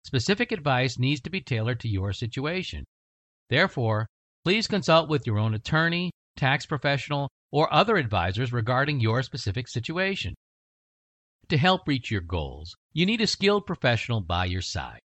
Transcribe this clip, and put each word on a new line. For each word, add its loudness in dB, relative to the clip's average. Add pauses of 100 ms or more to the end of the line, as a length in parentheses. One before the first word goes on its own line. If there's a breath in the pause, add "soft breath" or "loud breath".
Specific 0
advice 0
needs 2
to -10
be -4
tailored -2
to -6
your 0
situation. -6 (680)
Therefore, 2 (340)
please 2
consult 4
with 0
your 2
own 2
attorney, 0 (260)
tax 0
professional, -2 (220)
or 2
other 4
advisors 0
regarding 0
your 2
specific -6
situation. -4 (1160)
To 2
help 4
reach -2
your 0
goals, -6 (180)
you 2
need 0
a 2
skilled 0
professional 0
by -2
your -2
side. -8